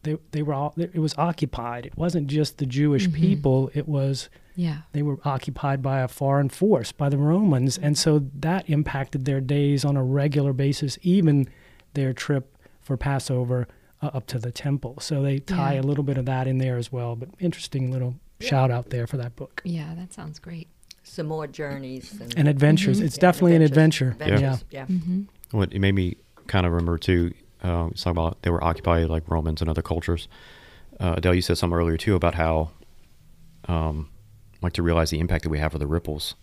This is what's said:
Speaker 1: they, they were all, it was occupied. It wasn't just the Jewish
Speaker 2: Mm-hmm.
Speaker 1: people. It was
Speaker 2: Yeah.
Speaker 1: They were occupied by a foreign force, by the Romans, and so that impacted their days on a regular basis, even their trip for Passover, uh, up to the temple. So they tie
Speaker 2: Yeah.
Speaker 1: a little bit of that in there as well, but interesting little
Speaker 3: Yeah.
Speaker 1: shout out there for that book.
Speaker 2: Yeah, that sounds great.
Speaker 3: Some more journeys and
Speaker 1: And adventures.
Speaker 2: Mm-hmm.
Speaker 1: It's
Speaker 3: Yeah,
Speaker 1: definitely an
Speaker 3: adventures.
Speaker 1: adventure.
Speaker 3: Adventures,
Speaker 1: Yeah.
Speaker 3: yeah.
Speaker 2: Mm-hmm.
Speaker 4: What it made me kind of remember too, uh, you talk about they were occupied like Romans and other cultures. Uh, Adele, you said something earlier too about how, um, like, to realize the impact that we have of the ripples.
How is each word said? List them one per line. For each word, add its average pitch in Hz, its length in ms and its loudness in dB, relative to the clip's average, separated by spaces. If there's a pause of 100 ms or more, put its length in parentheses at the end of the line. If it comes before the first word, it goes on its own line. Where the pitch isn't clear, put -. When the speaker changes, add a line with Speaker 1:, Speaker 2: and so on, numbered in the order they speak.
Speaker 1:
they, 156 140 -2 (160)
they 151 100 -2
were 147 120 -2
all, 143 220 -4
it 170 220 -4
was 156 180 0
occupied. 123 680 -4
It - 100 -14
wasn't 160 300 0
just 147 320 -2
the 139 80 -2
Jewish 143 400 2
Speaker 2:
Mm-hmm. 156 140 0
Speaker 1:
people. 143 520 2
It 147 140 -4
was 139 420 -2 (280)
Speaker 2:
Yeah. 165 220 -4 (140)
Speaker 1:
They 147 100 -2
were 143 220 -2
occupied 139 580 -2
by 135 180 0
a 127 80 0
foreign 139 400 0
force, 180 420 2
by 143 180 -2
the 139 100 2
Romans, 147 600 2
and 147 180 0
so 151 280 2 (160)
that 170 280 -2
impacted 143 580 -2
their 135 140 0
days 143 440 2
on 143 120 2
a 135 60 2
regular 139 500 2
basis, 139 500 -2
even 160 460 4 (460)
their 135 180 0
trip - 440 -4 (240)
for 135 160 -4
Passover, 127 720 -2 (340)
uh, 151 120 -4
up 131 140 -6
to 131 100 -6
the 120 120 -6
temple. 131 500 -4
So 139 220 -2
they 139 160 0
tie 143 360 -2
Speaker 2:
Yeah. 135 60 0
Speaker 1:
a - 20 -2
little 139 220 0
bit 135 140 0
of 127 80 -2
that 131 200 -2
in 131 120 0
there 131 200 0
as 117 120 -6
well, 120 260 -6
but 123 120 -12 (100)
interesting 139 520 -4
little 127 260 -4 (240)
Speaker 3:
Yeah. 240 80 -6
Speaker 1:
shout 131 220 4
out 123 200 -4
there 117 160 -4
for 143 120 -6
that 120 180 -8
book. - 280 -14
Speaker 2:
Yeah, 160 300 -6
that 180 180 -14
sounds 151 260 -14
great. 165 300 -14 (340)
Speaker 3:
Some - 240 -10
more 156 200 -6
journeys 139 760 -10
and 117 160 -12
Speaker 1:
And 147 120 4
adventures. 156 500 4
Speaker 2:
Mm-hmm. 208 80 0
Speaker 1:
It's 139 100 -2
Speaker 3:
Yeah, - 40 -8
Speaker 1:
definitely 175 360 6
an 160 60 8
Speaker 3:
adventures. 151 500 6
Speaker 1:
adventure. - 220 0
Speaker 3:
Adventures, 135 360 2
Speaker 1:
Yeah. 135 180 -12
Speaker 3:
yeah. 185 80 0
Speaker 2:
Mm-hmm. 180 260 -2 (340)
Speaker 4:
What 98 160 2
it 98 60 -4
made 98 160 4
me 92 220 0 (300)
kind 90 200 2
of 85 60 2
remember 85 260 0
too, 87 340 2 (300)
uh, 87 280 0
you - 40 -10
talk - 160 -2
about 82 320 -2
they 87 80 0
were 85 120 0
occupied 82 460 2
like 80 200 -4
Romans 80 320 -2
and 80 100 0
other 80 120 -2
cultures. 85 460 -4 (720)
Uh, 87 160 0
Adele, 90 180 2
you 90 80 2
said 87 160 0
something 87 200 -2
earlier 82 180 2
too 101 180 0
about 85 200 0
how, 80 360 0 (960)
um, 80 400 -2 (540)
like, 87 120 -2
to 85 80 -2
realize 82 280 2
the 78 100 -4
impact 85 240 0
that 80 60 -2
we 76 80 -2
have 78 160 -2
of 76 60 -6
the 71 60 -4
ripples. 76 560 -4